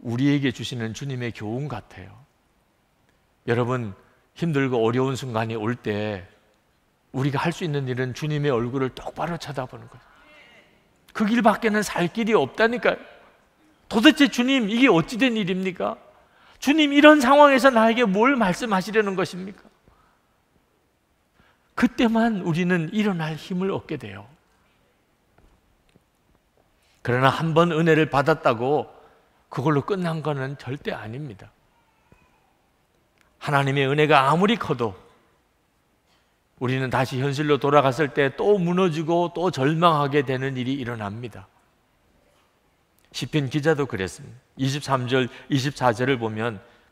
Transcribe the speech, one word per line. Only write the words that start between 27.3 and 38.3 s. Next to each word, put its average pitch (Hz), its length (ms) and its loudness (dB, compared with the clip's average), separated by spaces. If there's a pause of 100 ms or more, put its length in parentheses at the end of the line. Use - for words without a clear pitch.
번 170 180 4
은혜를 156 380 4
받았다고 135 800 0 (580)
그걸로 143 340 0
끝난 170 400 -4
거는 139 360 -6
절대 143 340 -10
아닙니다. 110 580 -12 (1900)
하나님의 139 500 0
은혜가 143 420 4
아무리 196 260 2
커도 120 380 -4 (1700)
우리는 131 300 -2
다시 127 300 -2
현실로 143 380 0
돌아갔을 143 560 2
때 139 220 0